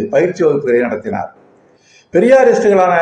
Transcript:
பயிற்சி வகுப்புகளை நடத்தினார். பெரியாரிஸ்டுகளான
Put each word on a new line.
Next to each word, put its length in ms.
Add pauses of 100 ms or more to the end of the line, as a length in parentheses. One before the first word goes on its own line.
பயிற்சி 360
வகுப்புகளை 380
நடத்தினார். 480 (840)
பெரியாரிஸ்டுகளான 880